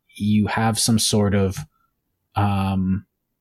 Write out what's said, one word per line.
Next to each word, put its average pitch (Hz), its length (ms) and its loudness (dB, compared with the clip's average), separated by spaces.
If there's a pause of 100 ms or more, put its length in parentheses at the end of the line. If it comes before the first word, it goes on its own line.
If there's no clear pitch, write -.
(160)
you 104 320 0
have 113 320 0
some 113 200 2
sort 104 360 0
of, 98 220 0 (760)
um, 95 720 0 (360)